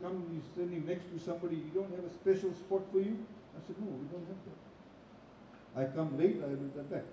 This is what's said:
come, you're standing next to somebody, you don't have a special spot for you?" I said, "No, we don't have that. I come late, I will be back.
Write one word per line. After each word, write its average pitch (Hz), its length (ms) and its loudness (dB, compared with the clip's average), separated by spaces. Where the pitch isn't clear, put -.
come, 185 300 -2
you're 151 220 -4
standing 175 340 0
next 175 240 -2
to 170 80 -4
somebody, 170 380 -2
you 151 160 -4
don't 190 180 2
have 180 140 -4
a 170 40 -6
special 190 440 4
spot - 400 0
for 190 60 8
you?" 214 180 4
I - 100 -8
said, 175 120 -6
"No, 208 120 -2
we 143 160 -4
don't 170 180 -6
have 190 220 -8
that. - 120 -12
I 135 180 2
come 156 240 2
late, 165 240 8
I 143 60 0
will 139 80 0
be 139 260 -2
back. - 200 -2